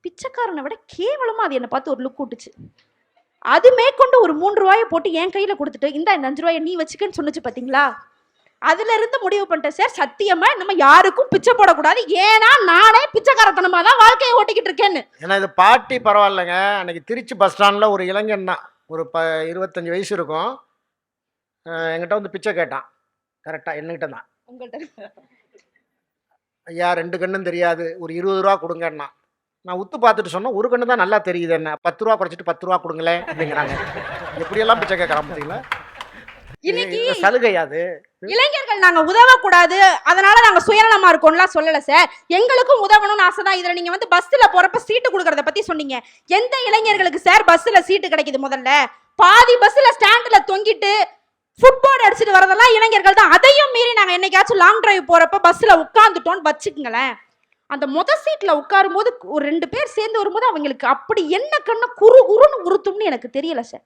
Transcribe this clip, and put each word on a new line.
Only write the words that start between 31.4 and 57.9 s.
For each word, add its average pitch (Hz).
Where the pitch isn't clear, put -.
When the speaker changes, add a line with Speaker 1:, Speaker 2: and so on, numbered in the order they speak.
Speaker 2:
என்ன 156
பத்து 175
ரூபா 220
குறைச்சிட்டு 175
பத்து 170
ரூபா 185
கொடுங்களேன்" 165
அப்படிங்கிறாங்க. 147
எப்படியெல்லாம் 220
பிச்சை 190
கேட்கறான் 151
பாத்தீங்களா? 156
Speaker 1:
இன்னைக்கு 440
Speaker 2:
இது 508
சலுகையா 214
அது? 147
Speaker 1:
இளைஞர்கள் 508
நாங்க 339
உதவக்கூடாது, 381
அதனால 392
நாங்க 381
சுயநலமா 415
இருக்கோம்லாம் 320
சொல்லல 311
சார். 302
எங்களுக்கும் 494
உதவணும்னு 415
ஆசை 370
தான். 381
இதுல 349
நீங்க 349
வந்து 440
பஸ்ல 427
போறப்ப 381
சீட்டு 494
கொடுக்கறத 320
பத்தி 311
சொன்னீங்க. 294
எந்த 480
இளைஞர்களுக்கு 403
சார் 403
பஸ்ல 359
சீட்டு 381
கிடைக்குது 277
முதல்ல? 262
பாதி 466
பஸ்ல 494
ஸ்டாண்ட்ல 466
தொங்கிட்டு 415
ஃபுட்போர்டு 523
அடிச்சிட்டு 403
வரதெல்லாம் 415
இளைஞர்கள் 427
தான். 349
அதையும் 539
மீறி 480
நாங்க 392
என்னைக்காச்சும் 381
லாங் 427
டிரைவ் 381
போறப்ப 339
பஸ்ல 359
உட்கார்ந்துட்டோம்னு 349
வச்சுக்கங்களேன், 269
அந்த 285
மொத 311